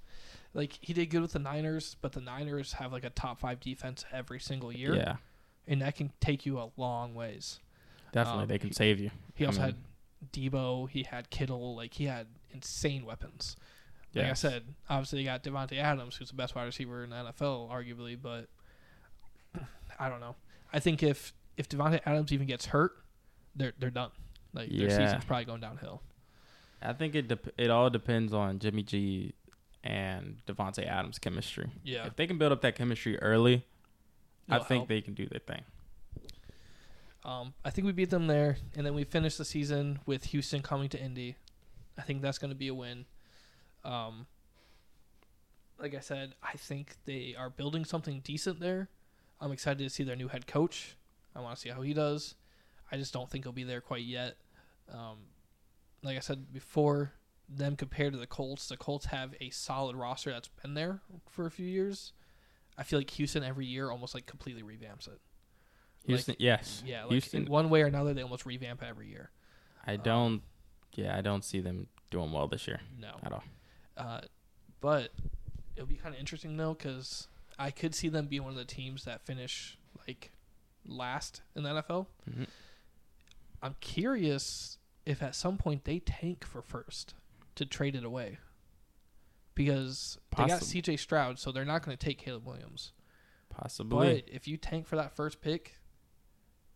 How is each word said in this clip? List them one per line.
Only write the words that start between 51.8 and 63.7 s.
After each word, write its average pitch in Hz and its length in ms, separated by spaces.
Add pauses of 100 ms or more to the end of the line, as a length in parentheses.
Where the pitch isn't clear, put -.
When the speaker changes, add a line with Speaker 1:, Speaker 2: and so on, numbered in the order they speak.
Speaker 1:
he 143 100
does. 147 440 (540)
I 135 60
just 139 160
don't 127 160
think 135 160
he'll 123 80
be 127 120
there 123 160
quite 120 240
yet. 123 320 (540)
Um, 113 280 (840)
like 135 140
I 131 40
said 135 320
before, 143 600 (360)
them 143 280
compared 143 360
to 131 60
the 120 80
Colts, 135 420
the - 80
Colts 143 300
have 135 340
a 131 100
solid 131 460
roster 127 340
that's 120 180
been - 260
there 175 260 (280)
for 175 180
a 160 40
few 180 160
years. 190 460 (640)
I 139 60
feel 147 160
like 135 100
Houston 147 320
every 131 240
year 131 240